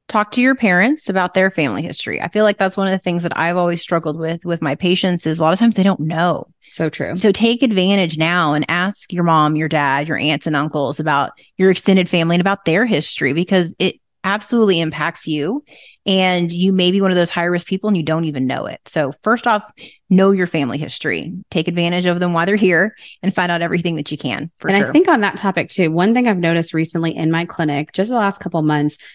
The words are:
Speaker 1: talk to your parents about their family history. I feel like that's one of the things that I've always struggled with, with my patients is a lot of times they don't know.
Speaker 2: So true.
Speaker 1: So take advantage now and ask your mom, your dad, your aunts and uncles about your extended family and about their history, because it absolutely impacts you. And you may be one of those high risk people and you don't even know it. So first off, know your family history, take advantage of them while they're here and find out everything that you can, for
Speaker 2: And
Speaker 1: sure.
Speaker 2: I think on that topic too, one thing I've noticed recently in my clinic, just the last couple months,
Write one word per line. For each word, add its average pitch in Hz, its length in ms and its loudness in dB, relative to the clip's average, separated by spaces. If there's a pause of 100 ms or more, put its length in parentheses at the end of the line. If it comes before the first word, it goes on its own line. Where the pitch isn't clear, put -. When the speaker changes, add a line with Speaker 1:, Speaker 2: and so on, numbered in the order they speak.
Speaker 1:
talk 208 260 -2
to - 80 0
your 262 140 4
parents 226 540 2
about 185 260 0
their 190 160 4
family 131 320 -2
history. - 380 -6
I - 80 -6
feel 214 160 2
like 208 140 2
that's 190 180 0
one 196 100 0
of 190 60 0
the 190 100 0
things 175 220 -2
that 170 120 -4
I've 170 200 0
always 175 240 0
struggled 165 400 -2
with, 165 240 -6
with 170 180 -4
my 143 120 -2
patients 180 520 0
is 160 140 -2
a - 20 2
lot 160 120 4
of 190 40 -2
times 233 160 2
they 185 80 2
don't 190 180 2
know. 160 460 -2 (240)
Speaker 2:
So 160 200 -4
true. - 280 -6
Speaker 1:
So 202 140 4
take 233 300 2
advantage 190 560 2
now 160 360 2
and 151 140 0
ask 180 440 -4
your 175 120 0
mom, 156 320 4
your 156 120 0
dad, 147 380 0
your 160 120 -4
aunts 143 280 -2
and 156 80 -2
uncles 156 460 -2
about 147 320 0 (240)
your 190 140 6
extended 185 380 2
family 170 280 2
and 180 40 4
about 196 240 -2
their 175 200 2
history, 156 480 -2
because 175 460 0
it - 220 -2 (240)
absolutely 208 560 2
impacts 156 460 -4
you. 160 360 -4 (440)
And 185 460 0
you 185 200 2
may 180 180 2
be 196 100 0
one 190 100 2
of 185 60 2
those 175 140 2
high 175 140 -2
risk 175 220 -2
people 190 220 -4
and 208 80 2
you 165 60 -2
don't 160 220 -2
even 143 220 -4
know 127 200 -4
it. - 200 -12
So 143 260 -4 (100)
first 226 240 0
off, 214 160 0 (480)
know 190 220 6
your 185 140 2
family 143 320 -4
history, 147 540 -6 (180)
take 160 180 -2
advantage 175 380 -2
of 175 140 0
them 175 120 0
while 170 140 0
they're 202 100 2
here 185 400 2 (260)
and 196 120 0
find 175 180 0
out 170 100 -2
everything 170 340 -2
that 147 140 -8
you 151 80 -6
can, - 400 -6
for - 100 -6
Speaker 2:
And 196 100 2
Speaker 1:
sure. 131 100 2
Speaker 2:
I - 40 -6
think 349 160 4
on 302 120 4
that 202 160 -2
topic 190 320 -2
too, 175 240 0
one 180 200 2
thing 247 140 2
I've 208 120 2
noticed 170 360 0
recently 165 420 -2
in 160 140 0
my 165 140 0
clinic, 151 480 -4
just 202 180 -2
the 254 60 -2
last 202 240 -2
couple 170 220 -4
months, 151 360 0 (160)